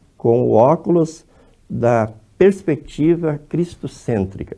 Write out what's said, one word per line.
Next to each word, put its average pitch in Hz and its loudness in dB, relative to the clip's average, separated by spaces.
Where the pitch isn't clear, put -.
com 120 2
o 120 0
óculos 160 2
da 117 0
perspectiva 165 0
cristocêntrica - -6